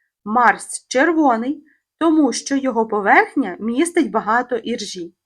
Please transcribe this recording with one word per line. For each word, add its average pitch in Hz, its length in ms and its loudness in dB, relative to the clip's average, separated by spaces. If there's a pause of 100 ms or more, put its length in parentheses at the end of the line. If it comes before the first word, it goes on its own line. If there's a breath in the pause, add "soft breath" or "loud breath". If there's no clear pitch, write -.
(260)
Марс 214 640 0
червоний, 285 760 0 (360 soft breath)
тому 311 320 4
що - 220 -4
його 240 320 0
поверхня 220 720 0
містить 254 520 0
багато 226 440 -2
іржі. 202 600 -8 (100)